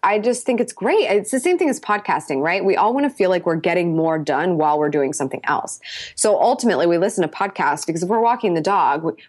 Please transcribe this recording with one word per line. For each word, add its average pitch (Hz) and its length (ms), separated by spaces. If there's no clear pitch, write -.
I 202 160
just 240 260
think 240 160
it's - 120
great. 339 360
It's 202 220
the 262 80
same 349 180
thing 330 140
as - 80
podcasting, 156 640
right? 180 220
We 196 100
all 214 180
wanna 285 180
feel 185 200
like 180 160
we're 165 80
getting 170 420
more 160 220
done 151 400
while 151 180
we're 151 140
doing 139 220
something 135 320
else. - 340
So 214 200
ultimately, 175 520
we 170 100
listen 196 240
to 156 60
podcasts 156 580
because 165 160
if 180 60
we're 226 120
walking 233 340
the 160 60
dog, 160 440
we, 165 80